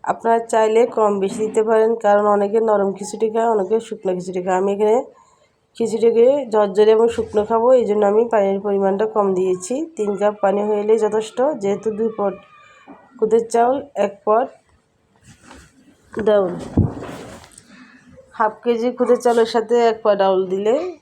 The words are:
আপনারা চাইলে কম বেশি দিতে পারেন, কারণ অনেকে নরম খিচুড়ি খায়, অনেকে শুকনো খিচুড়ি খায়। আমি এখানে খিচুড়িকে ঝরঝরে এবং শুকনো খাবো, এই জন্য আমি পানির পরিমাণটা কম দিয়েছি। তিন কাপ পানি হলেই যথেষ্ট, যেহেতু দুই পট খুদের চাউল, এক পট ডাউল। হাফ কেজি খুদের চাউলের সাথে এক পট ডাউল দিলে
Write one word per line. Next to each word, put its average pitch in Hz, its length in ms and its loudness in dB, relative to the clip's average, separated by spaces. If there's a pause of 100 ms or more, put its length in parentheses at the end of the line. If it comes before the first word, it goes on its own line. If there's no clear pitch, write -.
(120)
আপনারা 226 260 0 (140)
চাইলে 220 280 2 (160)
কম 208 160 2 (100)
বেশি 196 220 -6
দিতে 220 240 0
পারেন, 220 220 2 (140)
কারণ 208 200 4 (120)
অনেকে 202 220 0 (100)
নরম 202 280 2
খিচুড়ি 208 380 -6
খায়, 226 200 0
অনেকে 202 220 -2 (100)
শুকনো 208 300 -6
খিচুড়ি 180 280 -8
খায়। 185 160 0
আমি 196 160 -2
এখানে 214 200 2 (800)
খিচুড়িকে 226 500 2 (260)
ঝরঝরে 208 440 4
এবং 226 100 4 (100)
শুকনো 214 320 -2
খাবো, 226 200 2 (120)
এই 220 80 0
জন্য 208 140 2 (100)
আমি 220 100 4 (100)
পানির 196 340 0
পরিমাণটা 196 480 0
কম 202 120 0 (120)
দিয়েছি। 185 360 -2 (220)
তিন 208 140 -4 (100)
কাপ 208 220 0
পানি 202 260 0
হলেই 214 360 0
যথেষ্ট, 214 340 -4 (240)
যেহেতু 202 260 -4 (100)
দুই 226 100 -2 (100)
পট 202 160 -2 (840)
খুদের 220 340 2
চাউল, 240 240 2 (280)
এক 202 80 -4 (120)
পট 226 220 0 (1700)
ডাউল। 202 400 2 (1800)
হাফ 214 180 -2 (100)
কেজি 240 240 -2 (100)
খুদের 240 260 2
চাউলের 233 300 2
সাথে 233 200 0 (160)
এক 220 120 -4
পট 208 200 2
ডাউল 190 180 2 (120)
দিলে 208 220 0 (280)